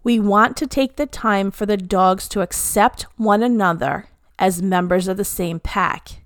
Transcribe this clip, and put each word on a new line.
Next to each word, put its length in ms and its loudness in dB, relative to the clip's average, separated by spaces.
We 160 2
want 380 4
to 100 -4
take 300 -2
the 80 -2
time 440 -2
for 160 -6
the 120 0
dogs 520 0
to 120 -4
accept 600 0
one 260 2
another 640 0
as 240 0
members 460 0
of 80 -2
the 80 -4
same 380 -6
pack. 640 -6